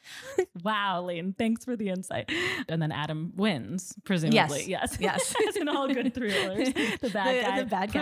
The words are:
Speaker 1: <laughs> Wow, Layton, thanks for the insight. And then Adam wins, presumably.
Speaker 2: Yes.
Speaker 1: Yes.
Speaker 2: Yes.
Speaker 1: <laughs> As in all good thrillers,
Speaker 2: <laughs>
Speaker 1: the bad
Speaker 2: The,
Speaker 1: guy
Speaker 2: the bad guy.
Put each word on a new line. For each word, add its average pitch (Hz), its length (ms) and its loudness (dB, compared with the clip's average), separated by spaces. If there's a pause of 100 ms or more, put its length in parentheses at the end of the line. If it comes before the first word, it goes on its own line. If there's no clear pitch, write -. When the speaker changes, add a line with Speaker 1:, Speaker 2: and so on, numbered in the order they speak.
Speaker 1:
<laughs> - 40 -20 (580)
Wow, 202 380 0
Layton, 180 320 -4
thanks 226 300 0
for 247 120 -4
the 202 140 0
insight. - 400 -4 (380)
And 165 140 0
then 156 80 0
Adam 156 460 -4
wins, 175 580 -2 (100)
presumably. 165 600 4
Speaker 2:
Yes. - 0 -
Speaker 1:
Yes. 156 340 -2
Speaker 2:
Yes. - 420 2
Speaker 1:
<laughs> 427 60 2
As - 80 -2
in 320 120 0
all 277 180 2
good 254 280 0
thrillers, 202 580 0
Speaker 2:
<laughs> 262 280 0
Speaker 1:
the 247 120 -2
bad 233 240 2
Speaker 2:
The, 247 60 2
Speaker 1:
guy 196 180 2
Speaker 2:
the 254 60 -2
bad 208 260 0
guy. 285 100 2